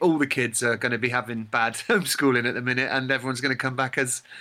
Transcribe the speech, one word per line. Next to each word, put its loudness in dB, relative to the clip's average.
all 4
the 4
kids -2
are 2
gonna 0
be -2
having -2
bad 0
<laughs> -6
homeschooling 2
at -2
the -4
minute, 0
and 0
everyone's -2
gonna 0
come -4
back -2
as -2